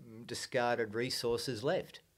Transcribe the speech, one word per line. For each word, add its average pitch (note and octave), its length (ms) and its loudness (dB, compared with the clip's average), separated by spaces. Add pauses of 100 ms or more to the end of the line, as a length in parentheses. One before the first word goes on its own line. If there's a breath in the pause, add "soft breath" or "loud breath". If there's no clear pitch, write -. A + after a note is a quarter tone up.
(240)
discarded A#2+ 680 2
resources A#2 720 0
left, - 360 -2 (180)